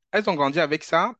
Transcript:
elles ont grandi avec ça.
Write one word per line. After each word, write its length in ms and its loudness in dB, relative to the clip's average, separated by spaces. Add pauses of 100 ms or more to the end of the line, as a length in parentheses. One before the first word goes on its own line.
(100)
elles 200 0
ont 40 0
grandi 240 0
avec 260 0
ça. 360 0